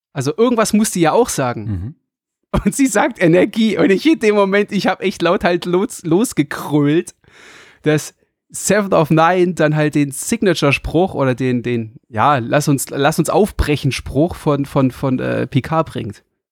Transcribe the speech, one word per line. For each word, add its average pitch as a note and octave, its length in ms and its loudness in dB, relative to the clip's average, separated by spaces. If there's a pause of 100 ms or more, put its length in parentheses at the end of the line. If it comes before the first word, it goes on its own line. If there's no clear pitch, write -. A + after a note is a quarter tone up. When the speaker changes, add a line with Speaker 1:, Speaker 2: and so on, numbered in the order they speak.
(140)
Speaker 1:
Also C#3 240 -4
irgendwas A3+ 360 2
muss G#3+ 180 2
die F3+ 100 -2
ja D#3 120 4
auch F#3+ 160 2
sagen. A#2 360 -4
Speaker 2:
Mhm. G#2 300 -6 (680)
Speaker 1:
Und G3 120 0
sie C4+ 120 2
sagt A#3 340 -2
Energie F#3+ 560 2
und - 120 2
ich F#3+ 180 0
in D#4+ 120 4
dem G#3+ 160 2
Moment, G3+ 360 2
ich G3+ 140 -2
hab F#3 160 -2
echt - 220 -4
laut E3+ 200 0
halt F3 220 0
los, F#3 380 -2
losgekrölt, D3+ 1120 0 (680)
dass D3+ 320 -2 (380)
Seven G3 420 0
of D#3+ 180 2
Nine F3 420 2
dann D3+ 220 0
halt D3+ 180 0
den D3 160 0
Signature-Spruch E3+ 1040 0
oder C3 220 0
den, B2+ 260 -2
den, A#2 460 -6
ja, B2+ 320 2
„Lass B2+ 280 0
uns, C#3 220 0
lass C#3 300 0
uns D#3+ 100 -2
aufbrechen“-Spruch D3 1040 0
von, C#3 320 -2
von, C3+ 240 0
von, B2+ 300 -2
äh, A#2+ 260 -4
Picard D#3 420 -2
bringt. A2+ 360 -10 (280)